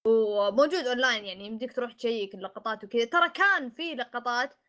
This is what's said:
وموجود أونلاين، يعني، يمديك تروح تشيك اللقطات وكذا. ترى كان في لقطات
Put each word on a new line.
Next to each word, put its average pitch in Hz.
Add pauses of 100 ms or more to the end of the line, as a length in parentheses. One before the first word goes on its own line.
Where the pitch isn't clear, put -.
وموجود 226
أونلاين، 247
يعني، 196
يمديك 226
تروح 233
تشيك 214
اللقطات 208
وكذا. 233
ترى 339
كان 349
في 320
لقطات 240 (160)